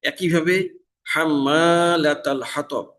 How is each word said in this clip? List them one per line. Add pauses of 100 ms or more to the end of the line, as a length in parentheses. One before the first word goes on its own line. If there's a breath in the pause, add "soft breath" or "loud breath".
একইভাবে (500)
হাম্মালাতাল
হাতব (140)